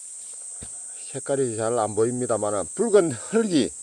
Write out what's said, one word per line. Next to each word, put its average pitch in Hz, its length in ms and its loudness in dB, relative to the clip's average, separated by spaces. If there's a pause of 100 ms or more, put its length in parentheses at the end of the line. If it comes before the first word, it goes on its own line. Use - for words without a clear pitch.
(1120)
색깔이 135 440 -2
잘 113 220 0
안 107 160 0
보입니다만은 110 800 2
붉은 196 380 6
흙이 175 580 2 (140)